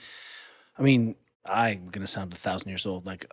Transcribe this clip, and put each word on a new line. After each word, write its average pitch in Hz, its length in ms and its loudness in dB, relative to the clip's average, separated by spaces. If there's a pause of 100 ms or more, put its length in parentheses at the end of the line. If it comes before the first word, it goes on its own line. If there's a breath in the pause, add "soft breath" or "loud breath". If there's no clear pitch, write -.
(760 loud breath)
I - 60 0
mean, 123 320 6 (280)
I'm 104 440 0
gonna 95 200 -6
sound 95 240 -2
a 87 60 -14
thousand 92 320 -4
years 92 160 -4
old, 92 220 -6
like, 95 260 -10